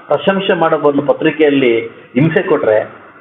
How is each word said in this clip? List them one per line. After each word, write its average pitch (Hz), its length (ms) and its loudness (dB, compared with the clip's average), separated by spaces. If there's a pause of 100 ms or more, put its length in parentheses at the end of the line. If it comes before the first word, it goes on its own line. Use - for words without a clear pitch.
ಪ್ರಶಂಸೆ 190 480 -2
ಮಾಡೋ 160 240 0
ಬದಲು 143 240 0
ಪತ್ರಿಕೆಯಲ್ಲಿ 139 840 0
ಹಿಂಸೆ - 560 -2
ಕೊಟ್ರೆ, 107 500 0 (280)